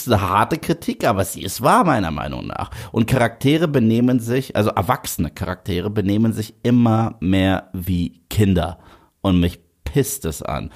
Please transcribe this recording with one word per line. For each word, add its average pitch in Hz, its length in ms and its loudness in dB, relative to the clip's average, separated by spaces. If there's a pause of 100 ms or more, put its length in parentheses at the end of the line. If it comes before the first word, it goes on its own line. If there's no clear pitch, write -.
ist - 60 -4
eine 101 100 4
harte 101 340 0
Kritik, - 500 -4
aber 98 200 0
sie - 160 -10
ist - 180 -8
wahr, 190 240 4
meiner 113 260 0
Meinung 65 360 -6
nach. - 240 -8 (200)
Und 113 160 0
Charaktere 139 640 2
benehmen 123 500 2
sich, 120 380 -4
also 104 140 2
erwachsene - 600 -2
Charaktere 90 600 -6
benehmen 104 420 0
sich - 300 -8
immer 113 580 4
mehr 95 540 2
wie 87 560 -4
Kinder. 90 480 2 (420)
Und 92 200 2
mich 85 200 -2 (240)
pisst - 400 -2
es 78 180 -8
an. - 340 -8